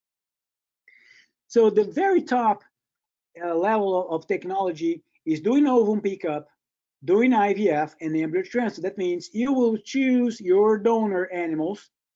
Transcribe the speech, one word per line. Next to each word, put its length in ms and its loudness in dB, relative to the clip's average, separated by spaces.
So 240 4
the 140 2
very 360 0
top, 440 -2
uh, 120 -4
level 540 0
of, 40 -4
of 140 -6
technology 760 -4
is 160 -2
doing 260 2
ovum 340 2
pickup, 480 -6
doing 280 4
I 220 2
V 160 0
F, 300 -2
and 160 -4
embryo 280 -2
transfer. 380 -4
That 160 -8
means 340 -4
you 200 -2
will 260 2
choose 640 0
your 360 4
donor 560 0
animals, 560 -6